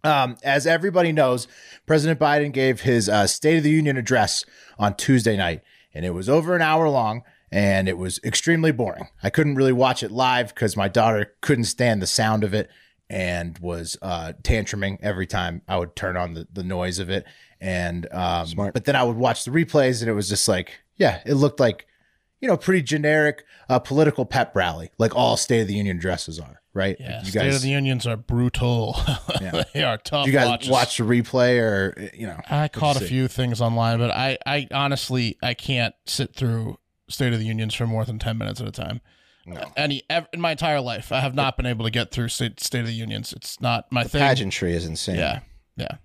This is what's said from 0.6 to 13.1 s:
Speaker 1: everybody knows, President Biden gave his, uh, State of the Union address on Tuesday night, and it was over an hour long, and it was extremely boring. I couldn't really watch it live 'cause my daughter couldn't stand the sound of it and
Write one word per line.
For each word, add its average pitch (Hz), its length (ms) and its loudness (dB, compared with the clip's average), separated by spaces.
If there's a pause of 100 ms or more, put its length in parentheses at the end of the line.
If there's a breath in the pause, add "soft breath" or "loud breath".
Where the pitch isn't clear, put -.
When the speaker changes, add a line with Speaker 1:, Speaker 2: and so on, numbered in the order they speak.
Speaker 1:
everybody 165 460 2
knows, 127 340 2 (400 loud breath)
President 156 320 4
Biden 147 340 2
gave 131 280 2
his, 117 280 2
uh, 104 200 4
State 160 300 2
of 156 40 2
the 147 80 4
Union 151 260 4
address 117 480 0 (360 loud breath)
on 101 160 2
Tuesday 117 400 4
night, 85 260 -2 (320 soft breath)
and 80 100 -6
it 90 60 -2
was 92 180 -4
over 165 280 2
an 170 60 2
hour 160 260 4
long, 120 340 0 (300 soft breath)
and 98 360 2
it 92 80 -2
was 92 280 -6
extremely 160 480 2
boring. 117 340 -4 (160)
I 196 80 0
couldn't 147 240 2
really 131 180 4
watch 127 300 2
it 104 80 -6
live 123 460 0
'cause 107 200 0
my 98 120 2
daughter 110 520 2
couldn't 123 240 2
stand 110 380 0
the 87 60 -2
sound 110 340 2
of 98 100 0
it 104 160 -2 (400 soft breath)
and 87 500 -4